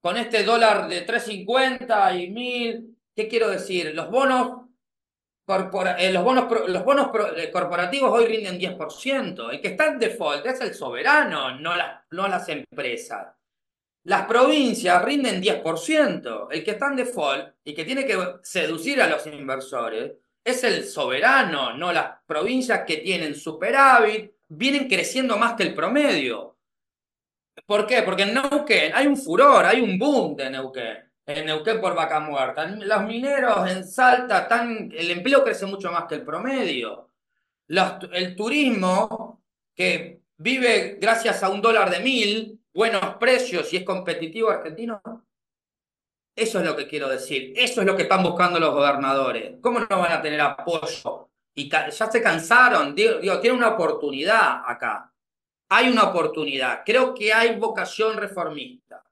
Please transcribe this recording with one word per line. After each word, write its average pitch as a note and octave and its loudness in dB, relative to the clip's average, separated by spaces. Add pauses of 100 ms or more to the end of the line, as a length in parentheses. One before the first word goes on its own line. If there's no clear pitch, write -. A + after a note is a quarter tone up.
con F#3 0
este A3+ 0
dólar G#3+ 4
de F3 -4
tres A3+ -4
cincuenta A3 0
y F3 -6
mil, A#3+ -6 (160)
¿qué G#3+ -4
quiero A3+ 0
decir? F3 -2
Los D#3 -6
bonos B3+ 0 (760)
corpora-, F#3+ -2
eh, F#3 2
los F3+ 2
bonos B3+ 4
pro-, - 0
los F#3 -2
bonos C4+ 2
pro-, F#3+ -2
eh, E3 -6
corporativos F3+ 0
hoy A#3 4
rinden G#3 -4
diez F3+ -6
por D3+ -10
ciento. F#3 -6
El C#3+ -8
que G#3 -8
está D4+ 0
en C#4 -2
default D#3 -2
es B3+ -4
el G#3+ -6
soberano, D3 0
no E3 -4
la-, - -6
no F#3+ -4
las F#3 -4
empresas. A#2+ -8 (680)
Las - 0
provincias A#3 4
rinden B3 0
diez F#3+ 2
por E3 -4
ciento. E3 0
El D#3 -6
que G#3+ -4
está C4+ -4
en C#4 -2
default C#3 -4
y D3 -14
que D#3+ -8
tiene C4+ -4
que G#3 0 (280)
seducir F3+ -2
a F3 4
los D3+ -2
inversores C3 -8 (320)
es B3 -2
el F3 0
soberano, D3 0
no F3 -4
las - -2
provincias G#3+ -2
que D#3 -2
tienen E3 -4
superávit, G#3+ 4 (160)
vienen C4+ -2
creciendo G#3+ 0
más A3+ 2
que F#3+ 0
el D#3 -2
promedio. D#3 0 (1120)
¿Por G#3 2
qué? A#3+ 2
Porque F#3+ 0
en G#3 0
Neuquén C4+ 2
hay C4+ 4
un C#4+ 4
furor, G#3+ 6
hay A3+ 4
un F#3+ 0
boom G#3 2
de C3+ -6
Neuquén. C3 -8 (140)
En D3+ -6
Neuquén D#3 -2
por F3+ 0
vaca D#3 0
muerta. D3 -4
Los G3+ -2
mineros A#3 0
en F#3 -4
Salta B3 4
están, A#3 -2
el E3+ -4
empleo B3+ 4
crece G3 0
mucho G3 -6
más E3+ -2
que D#3 -8
el D3 -10
promedio. E3 -6 (580)
Los, F3 0 (180)
el F3+ -4
turismo, A3 0 (320)
que F3 -4 (160)
vive A3 0
gracias A3+ 2
a F#3+ 0
un G3+ -2
dólar G#3+ 4
de F3 -2
mil, A3 -2 (140)
buenos G3+ 0
precios A#3 2
y F#3 -2
es F#3 -4
competitivo F3+ -2
argentino, G3 -6 (1400)
eso G#3+ -2
es D#3+ -2
lo D#3 0
que C#3 -6
quiero C#3 -6
decir. C3 -6
Eso B3 0
es F#3+ 2
lo F#3 2
que F3 0
están F#3+ 2
buscando F3 2
los D3 4
gobernadores. C3+ 0
¿Cómo A#3 0
no A3 -4
van F3+ 2
a D#3 0
tener D3+ 0
apoyo? D3 -4 (240)
Y C#3+ -8
ca-, D#3 0
ya G#3+ -4
se A3+ 2
cansaron. F#3 4
Digo, G#3 4
digo, F3+ -2
tienen A#3+ 4
una A3+ 4
oportunidad D3 0
acá. A#2 -6 (580)
Hay A#3+ 4
una A3 4
oportunidad. C#3 -2
Creo B3 2
que G#3+ 0
hay A3+ 4
vocación G#3+ -2
reformista. E3+ -10